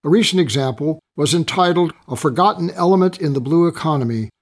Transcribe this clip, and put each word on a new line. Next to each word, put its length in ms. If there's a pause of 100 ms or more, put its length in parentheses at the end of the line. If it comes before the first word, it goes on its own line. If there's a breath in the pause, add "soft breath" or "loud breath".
A 40
recent 320
example 600 (180)
was 160
entitled 580 (160)
A 80
Forgotten 540
Element 500
in 140
the 80
Blue 240
Economy 640 (120)